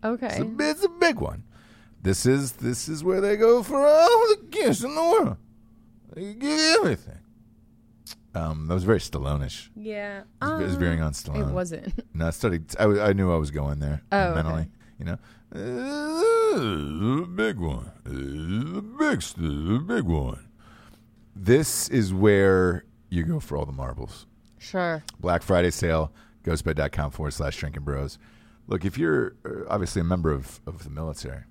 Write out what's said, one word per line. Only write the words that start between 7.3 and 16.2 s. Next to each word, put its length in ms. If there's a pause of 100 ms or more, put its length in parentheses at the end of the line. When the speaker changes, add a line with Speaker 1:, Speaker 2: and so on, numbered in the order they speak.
Speaker 2:
Um, 340
that 60
was 100
very 160
Stallone-ish. 760
Speaker 1:
Yeah. 460
Speaker 2:
It 40 (180)
was, 80 (100)
it 40
was 100
Speaker 1:
Um, 60
Speaker 2:
veering 200
on 120
Stallone. 360
Speaker 1:
it 60
wasn't. 400 (140)
<laughs> 60
Speaker 2:
No, 120
I 40
started. 480
I, 60
I 300
knew 180
I 40
was 140
going 300
there 220 (100)
Speaker 1:
Oh, 80
okay. 140
Speaker 2:
mentally. 320 (320)
You 60
know, 140 (340)
"Uh, 60
this 1040